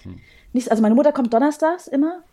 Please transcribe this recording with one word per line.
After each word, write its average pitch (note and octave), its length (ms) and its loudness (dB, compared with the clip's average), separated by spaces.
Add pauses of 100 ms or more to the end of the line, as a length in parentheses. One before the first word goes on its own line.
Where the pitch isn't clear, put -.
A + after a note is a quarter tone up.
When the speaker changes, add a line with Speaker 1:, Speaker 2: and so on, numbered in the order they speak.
Speaker 1:
Hm. F2+ 160 -18 (340)
Speaker 2:
nicht, A#3+ 160 -2
also A3 100 2
meine G#3+ 140 4
Mutter D4 180 4
kommt B3 220 -2
donnerstags D4+ 520 0
immer. D#4+ 340 -2 (120)